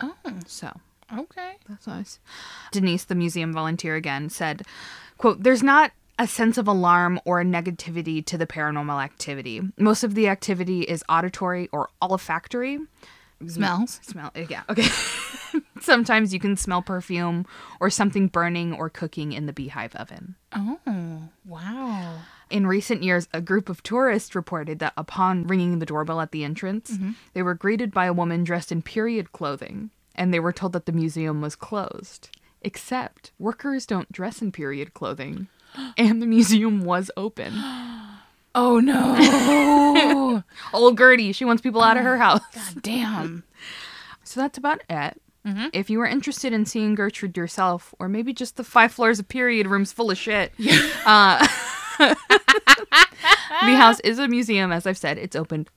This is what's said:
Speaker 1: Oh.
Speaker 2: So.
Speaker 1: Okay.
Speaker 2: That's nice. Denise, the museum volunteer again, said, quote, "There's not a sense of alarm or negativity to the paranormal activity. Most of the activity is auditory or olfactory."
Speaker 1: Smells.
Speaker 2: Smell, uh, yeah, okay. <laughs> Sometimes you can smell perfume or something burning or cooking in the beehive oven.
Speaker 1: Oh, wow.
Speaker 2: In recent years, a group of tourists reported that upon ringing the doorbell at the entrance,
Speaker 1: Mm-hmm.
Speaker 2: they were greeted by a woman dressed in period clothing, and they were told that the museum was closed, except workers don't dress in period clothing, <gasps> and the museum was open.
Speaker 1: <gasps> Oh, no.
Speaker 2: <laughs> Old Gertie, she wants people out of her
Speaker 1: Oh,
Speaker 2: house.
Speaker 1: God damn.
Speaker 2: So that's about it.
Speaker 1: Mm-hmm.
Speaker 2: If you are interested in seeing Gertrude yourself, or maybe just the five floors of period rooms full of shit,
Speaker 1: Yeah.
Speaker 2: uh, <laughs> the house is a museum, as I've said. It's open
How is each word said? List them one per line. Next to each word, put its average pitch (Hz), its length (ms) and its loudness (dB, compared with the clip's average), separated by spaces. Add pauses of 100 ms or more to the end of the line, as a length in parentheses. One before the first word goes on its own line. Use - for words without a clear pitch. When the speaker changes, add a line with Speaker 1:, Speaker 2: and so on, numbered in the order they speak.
Speaker 1:
Oh. 294 140 -10 (320)
Speaker 2:
So. - 260 -16 (440)
Speaker 1:
Okay. 359 360 -14 (160)
Speaker 2:
That's 202 180 -20
nice. - 320 -14 (520)
Denise, 185 340 -2
the 190 100 -6
museum 170 380 -4
volunteer 160 420 -6
again, 151 340 -8
said, 156 340 -8 (560)
quote, 226 260 0
"There's 247 180 4
not 277 300 6 (280)
a 233 60 0
sense 226 320 0
of 214 100 -2
alarm 175 560 4
or 175 200 0
negativity 170 840 -4
to 180 100 -6
the 160 100 -2
paranormal 147 560 -4
activity. 135 600 -10 (160)
Most 214 240 2
of 208 140 -2
the 220 120 2
activity 185 540 -2
is 165 260 -6
auditory 180 640 -2
or 147 160 -6 (140)
olfactory." 190 760 -4 (680)
Speaker 1:
Smells. 180 560 -4
Speaker 2:
Smell, 165 340 -16
uh, 165 140 -10
yeah, - 180 -12
okay. 226 180 2 (460)
<laughs> - 480 -8
Sometimes 220 540 2
you 180 60 -6
can 202 160 -2
smell 180 260 -4
perfume 175 640 -4 (340)
or 185 80 2
something 196 380 2
burning 170 480 -2
or 160 160 -8
cooking 151 420 -8
in 151 140 -8
the 143 60 -8
beehive 127 420 -12
oven. - 400 -16 (200)
Speaker 1:
Oh, 196 760 -8 (180)
wow. 190 720 -10 (340)
Speaker 2:
In 196 160 0
recent 196 380 -2
years, 180 280 0
a 165 80 -6
group 190 300 -2
of 175 140 -10
tourists 233 500 -2
reported 160 460 -8
that 156 160 -4
upon 185 500 -2
ringing 175 320 0
the 160 80 -4
doorbell 156 340 -4
at 156 120 -8
the 156 120 -8
entrance, 190 460 -8
Speaker 1:
Mm-hmm. 196 220 -6 (200)
Speaker 2:
they 185 100 -4
were 180 120 -2
greeted 202 380 -2
by 185 140 0
a 180 60 0
woman 170 300 -2
dressed 170 300 -4
in 170 100 -4
period 220 480 -6
clothing, 175 600 -10 (260)
and 180 180 0
they 170 60 0
were 175 120 -2
told 185 200 -6
that 180 140 -6
the - 60 -4
museum 160 480 -4
was 151 140 -8
closed, - 760 -12 (320)
except - 760 -10
workers 247 480 -6
don't 190 240 -4
dress 202 320 -10
in 208 80 -4
period 143 440 -8
clothing, 135 520 -10 (260)
<gasps> 262 240 -14
and 226 240 4
the 233 60 -4
museum 220 580 4
was 175 320 -2
open. - 380 -8
Speaker 1:
<gasps> 214 80 -6 (920)
Oh, 247 260 4
no. 277 1600 6 (160)
Speaker 2:
<laughs> - 140 -12
Old 233 260 6
Gertie, 240 340 6
she - 120 -4
wants 233 180 2
people 226 200 0
out 226 140 6
of 226 60 2
her 254 140 2
Speaker 1:
Oh, - 20 -2
Speaker 2:
house. 214 220 4 (340)
Speaker 1:
God 254 80 -14
damn. 208 600 -6 (800)
Speaker 2:
So - 160 -8
that's 277 180 -4
about 285 220 -2 (100)
it. 156 300 -6 (260)
Speaker 1:
Mm-hmm. 208 260 -4
Speaker 2:
If 190 180 -4
you 220 100 0
are 240 60 0
interested 277 460 -4
in 220 140 2
seeing 214 300 0
Gertrude 196 400 -4
yourself, 175 640 -4
or 185 80 -6
maybe 233 240 -4
just 240 240 -10
the 240 80 -8
five 233 260 4
floors 226 300 0
of 196 80 -10
period 240 400 0
rooms 196 240 0
full 233 180 -2
of 180 80 -2
shit, 208 380 -2
Speaker 1:
Yeah. 285 240 4 (260)
Speaker 2:
uh, 208 400 8 (520)
<laughs> 269 160 6 (1500)
the 247 140 6
house 226 240 10
is 226 180 0
a 277 100 0
museum, 214 440 0
as 170 140 -4
I've 190 120 -2
said. 156 200 -4
It's 185 180 -8
open 156 300 -4 (100)